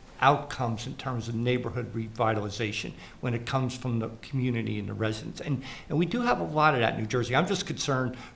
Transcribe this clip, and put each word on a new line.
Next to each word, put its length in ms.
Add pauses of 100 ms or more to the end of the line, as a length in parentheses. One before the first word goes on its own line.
(220)
outcomes 680
in 80
terms 320
of 80
neighborhood 580
revitalization 1000 (260)
when 140
it 120
comes 300
from 240
the 100 (120)
community 580
and 80
the 60
residents. 480
And, 200 (280)
and 100
we 60
do 160
have 180
a 40
lot 300
of 60
that 140
in 80
New 40
Jersey. 300
I'm 100
just 220
concerned 480 (200)